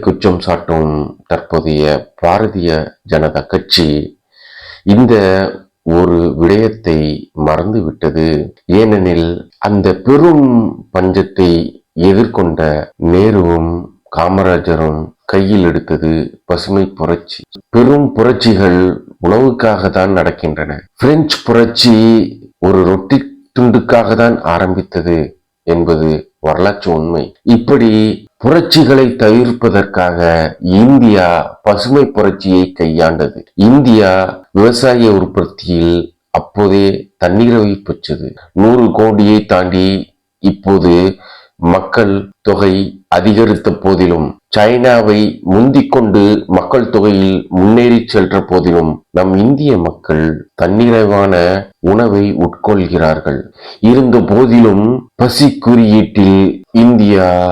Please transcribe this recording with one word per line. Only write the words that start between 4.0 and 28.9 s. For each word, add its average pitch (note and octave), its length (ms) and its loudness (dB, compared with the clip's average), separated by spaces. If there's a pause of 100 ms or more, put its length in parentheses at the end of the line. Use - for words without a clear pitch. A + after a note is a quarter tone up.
இந்த A#2 200 4 (840)
ஒரு F2 220 2 (220)
விடயத்தை G2 580 0 (480)
மறந்துவிட்டது. D#2+ 800 -4 (540)
ஏனெனில் F#2 460 0 (420)
அந்த G#2 180 0 (220)
பெரும் D3 380 4 (500)
பஞ்சத்தை F#2 540 0 (600)
எதிர்கொண்ட G2 500 -2 (540)
நேருவும் F2 580 2 (440)
காமராஜரும் E2+ 840 -2 (320)
கையில் G2 380 0
எடுத்தது D#2+ 420 -4 (380)
பசுமை G2 340 -2 (160)
புரட்சி. E2+ 420 -6 (340)
பெரும் C#3 300 2 (120)
புரட்சிகள் G2+ 640 2 (460)
உணவுக்காக A2 720 0
தான் F#2+ 220 0
நடக்கின்றன. D2+ 580 -6 (220)
பிரெஞ்சு D3+ 380 0 (100)
புரட்சி A#2 480 2 (720)
ஒரு F#3+ 100 2 (120)
ரொட்டி - 280 -2 (400)
துண்டுக்காக A#2 640 0
தான் A#2 160 0 (160)
ஆரம்பித்தது F2 640 -4 (480)
என்பது E2 420 0 (380)
வரலாற்று F#2 500 -2
உண்மை. D#2+ 260 -4 (320)
இப்படி A#2 340 2 (540)
புரட்சிகளை C#3 640 2 (180)